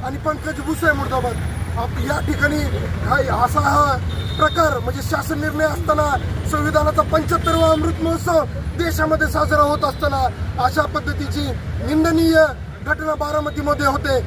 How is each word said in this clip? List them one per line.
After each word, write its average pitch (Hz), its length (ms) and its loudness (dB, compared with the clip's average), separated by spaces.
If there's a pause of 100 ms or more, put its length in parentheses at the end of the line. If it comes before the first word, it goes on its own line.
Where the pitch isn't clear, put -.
आणि 269 120 -6
पंकज 302 440 -4
भुसे 311 300 0
मुर्दाबाद. 254 420 0 (440)
आप-, 233 220 -4
या 285 200 0
ठिकाणी 294 380 0 (460)
हा, - 420 2
असा - 140 0
हा 277 380 4 (400)
प्रकार 302 420 2
म्हणजे - 220 -4
शासन 302 380 -2
निर्णय 302 260 0
असताना 302 520 0 (340)
संविधानाचा 302 500 2
पंच्याहत्तरवा 320 680 2
अमृत 320 320 2
महोत्सव 330 420 2 (340)
देशामध्ये 311 500 0
साजरा 302 340 2
होत 294 220 2
असताना 269 440 0 (360)
अशा 254 180 2
पद्धतीची 294 680 -4 (340)
निंदनीय 320 500 4 (500)
घटना 302 300 -2
बारामतीमध्ये 294 720 -2
होते. 277 420 0